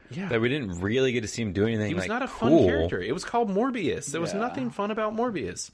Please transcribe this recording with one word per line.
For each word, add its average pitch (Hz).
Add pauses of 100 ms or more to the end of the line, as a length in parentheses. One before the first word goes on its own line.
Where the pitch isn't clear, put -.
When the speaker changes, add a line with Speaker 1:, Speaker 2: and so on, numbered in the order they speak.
(100)
Speaker 1:
Yeah. 170
Speaker 2:
that 120
we 117
didn't 113
really 123
get 120
to 104
see -
him 107
do 98
anything, 110
Speaker 1:
He -
was 92
Speaker 2:
like, -
Speaker 1:
not 233
a 254
fun -
Speaker 2:
cool. 143
Speaker 1:
character. 85
It 95
was 180
called 226
Morbius. 202
There 160
was 165
Speaker 3:
Yeah. 196
Speaker 1:
nothing 247
fun 208
about 214
Morbius. 185